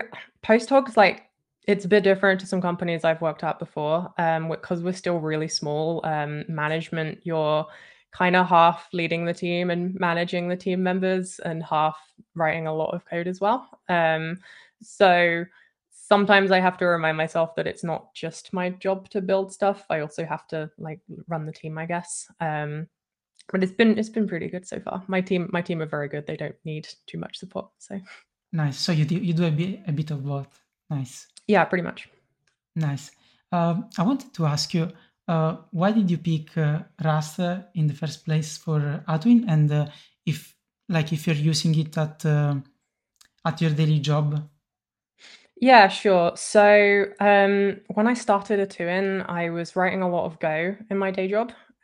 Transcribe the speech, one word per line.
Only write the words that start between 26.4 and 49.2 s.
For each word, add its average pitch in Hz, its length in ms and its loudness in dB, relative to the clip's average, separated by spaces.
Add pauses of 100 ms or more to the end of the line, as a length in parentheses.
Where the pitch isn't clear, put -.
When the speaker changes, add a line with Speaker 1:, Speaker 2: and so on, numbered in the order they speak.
Speaker 1:
need 151 240 -10 (180)
too - 100 -14
much - 200 -12
support. - 400 -12
So 196 220 -14 (520)
Speaker 2:
Nice. 151 260 -2
So - 140 -2
you 151 140 2
do, 151 100 0
you 175 180 -2
do 170 120 0
a 165 60 0
bit, 170 360 -2
a 160 60 -4
bit 156 180 -4
of 139 140 -6
both. 139 360 -8 (280)
Nice. 135 380 -8 (200)
Speaker 1:
Yeah, 196 160 6
pretty 180 200 -2
much. - 260 -10 (640)
Speaker 2:
Nice. 147 360 -4 (420)
Um, 170 440 0
I 185 60 0
wanted 269 300 -2
to 165 120 -2
ask 147 280 -2
you, 170 180 -2 (380)
uh, 160 260 0 (160)
why 190 220 2
did 202 180 2
you 170 60 2
pick, 156 400 -4
uh, 151 220 0 (220)
Rust, 156 380 -2
uh, 180 220 -2 (140)
in 156 120 2
the 147 60 0
first - 320 -8
place 156 320 -2
for 147 500 -2
Atwin, 226 400 4
and, 151 240 4
uh, 147 160 0 (380)
if, - 320 -6 (320)
like, 165 240 0
if 151 120 -4
you're 160 120 0 (160)
using 156 260 0
it 156 180 -4
at, 151 280 -4
uh, 147 300 2 (880)
at 160 160 -4
your 165 100 2
daily 151 280 2
job? 147 500 0 (1120)
Speaker 1:
Yeah, 233 280 10
sure. 180 460 2
So, 208 720 6 (140)
um, 202 640 4 (120)
when 214 140 2
I 247 80 2
started 202 440 0
Atwin, 190 680 -4